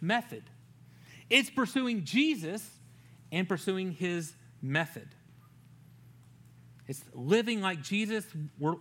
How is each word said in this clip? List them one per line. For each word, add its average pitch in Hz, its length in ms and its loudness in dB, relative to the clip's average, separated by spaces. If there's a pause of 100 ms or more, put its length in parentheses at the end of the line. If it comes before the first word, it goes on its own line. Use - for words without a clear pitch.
method. 196 440 -2 (840)
It's 254 200 6
pursuing 240 540 0
Jesus 214 640 0 (640)
and 175 160 0
pursuing 185 460 -2
his 170 400 -4 (300)
method. 143 460 -2 (1800)
It's 135 260 -10
living 208 480 2
like 185 220 0
Jesus 208 420 -2 (340)
were, 156 220 0